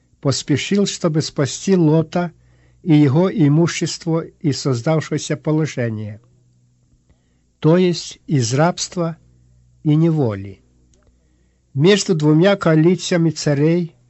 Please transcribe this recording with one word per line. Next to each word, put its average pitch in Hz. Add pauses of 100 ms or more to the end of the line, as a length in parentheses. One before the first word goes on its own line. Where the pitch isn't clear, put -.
(200)
поспешил, 156
чтобы 160
спасти -
Лота 160 (500)
и 160
его 151
имущество 160
из -
создавшегося 147
положения, 117 (1400)
то 156
есть 180
из 127
рабства 165 (680)
и 151
неволи. 123 (1120)
Между 190
двумя 156
коалициями 165
царей, 160 (160)